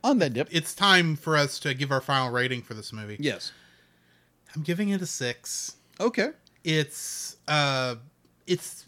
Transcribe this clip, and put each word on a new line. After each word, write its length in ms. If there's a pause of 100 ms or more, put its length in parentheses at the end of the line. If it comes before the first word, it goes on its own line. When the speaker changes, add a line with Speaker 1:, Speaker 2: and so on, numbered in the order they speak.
Speaker 1:
on 160
that 140
dip. 180
Speaker 2:
It's 220
time 420
for 200
us 240
to 140
give 180
our 100
final 300
rating 300
for 120
this 200
movie. 260
Speaker 1:
Yes. 320 (1000)
Speaker 2:
I'm 100
giving 260
it 120
a 40
six. 680 (240)
Speaker 1:
Okay. 320 (320)
Speaker 2:
It's, 760 (100)
uh, 480 (500)
it's 420